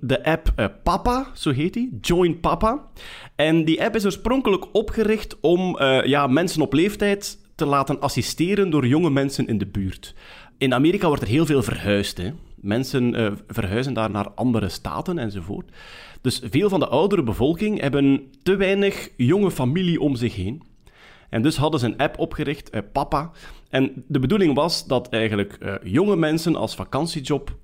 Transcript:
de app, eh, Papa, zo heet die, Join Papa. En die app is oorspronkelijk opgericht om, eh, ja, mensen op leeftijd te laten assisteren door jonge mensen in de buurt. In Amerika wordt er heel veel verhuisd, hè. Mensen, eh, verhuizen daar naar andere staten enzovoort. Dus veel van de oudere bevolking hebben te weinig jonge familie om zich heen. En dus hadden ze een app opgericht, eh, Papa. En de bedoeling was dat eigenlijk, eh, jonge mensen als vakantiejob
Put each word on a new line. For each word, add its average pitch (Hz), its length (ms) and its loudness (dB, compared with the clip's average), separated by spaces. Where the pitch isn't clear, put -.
de 127 240 -2
app, 160 320 0
eh, 110 100 0
Papa, 247 520 0
zo - 160 -2
heet 147 220 0
die, 240 280 -4
Join 170 400 2
Papa. 220 500 -2
En 160 280 4
die 160 180 2
app 208 120 0
is 214 100 0
oorspronkelijk 208 680 0
opgericht 214 680 0
om, 180 380 2
eh, 131 260 4
ja, 143 220 2
mensen 156 360 2
op - 100 -2
leeftijd 202 680 0
te 156 120 -2
laten 139 340 0
assisteren 175 720 0
door 147 160 4
jonge 156 240 4
mensen 139 360 0
in 110 120 0
de 101 80 -2
buurt. 98 480 -6
In 127 160 2
Amerika 175 320 4
wordt 143 160 2
er 107 60 -4
heel 147 180 2
veel 139 160 4
verhuisd, - 560 -2
hè. 90 120 -6
Mensen, 120 580 0
eh, 110 180 0
verhuizen 113 460 -2
daar 110 160 -2
naar 101 200 -4
andere 110 380 0
staten 135 500 -6
enzovoort. 101 500 -8
Dus - 200 -2
veel 185 180 4
van 196 120 0
de - 80 0
oudere 175 340 2
bevolking 156 580 0
hebben 139 500 2
te 190 140 2
weinig 196 600 0
jonge 175 340 4
familie 165 500 0
om 139 160 0
zich 117 200 -2
heen. 101 260 -6
En 113 120 0
dus 151 140 2
hadden 156 240 0
ze 120 60 0
een 107 100 -2
app 156 220 -2
opgericht, 151 520 -6
eh, 110 100 -6
Papa. 147 380 -2
En 131 380 -2
de 147 100 0
bedoeling 151 360 2
was 131 320 -2
dat 127 220 -2
eigenlijk, 107 440 0
eh, 95 300 -8
jonge 180 340 2
mensen 160 400 0
als - 180 -4
vakantiejob 139 880 -4